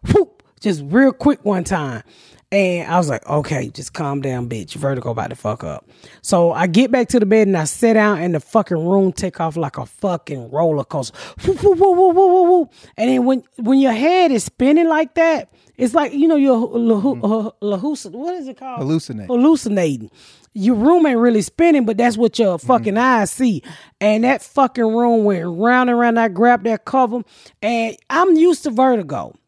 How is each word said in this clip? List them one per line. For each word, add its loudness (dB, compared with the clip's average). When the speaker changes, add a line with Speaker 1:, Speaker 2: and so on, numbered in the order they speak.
Speaker 1:
whoop, 2
just -2
real 4
quick 0
one -2
time. -6
And 0
I 0
was 0
like, -6
"Okay, -4
just -18
calm -6
down, -6
bitch. -10
Vertigo -6
about -6
to -12
fuck -8
up." -12
So 2
I -2
get 2
back 0
to 2
the 0
bed 4
and 0
I -2
sit 0
down 2
and -2
the -2
fucking -2
room 2
take -8
off -4
like -8
a -10
fucking -8
roller 0
coaster. -8
Whoop, -2
whoop, 4
whoop, 4
whoop, 4
whoop, 6
whoop, 4
whoop. 2
And -2
then 0
when, 0
when 2
your 2
head 2
is 0
spinning 2
like -2
that, 0
it's -2
like, 0
you 2
know, 4
you're 4
hallu-, 0
Speaker 2:
Mm-hmm. -4
Speaker 1:
uh, -2
hallucin-, -8
what -8
is -12
it -16
called? -12
Speaker 2:
Hallucinate. -6
Speaker 1:
Hallucinating. 0
Your 0
room 4
ain't 0
really 2
spinning, 2
but -2
that's 0
what 0
your 0
Speaker 2:
Mm-hmm. -12
Speaker 1:
fucking 0
eyes 0
see. -2
And 2
that 0
fucking -2
room 2
went 0
round 0
and 0
round. 2
I 0
grabbed 2
that -4
cover. -2
And -4
I'm 2
used 2
to -4
vertigo -2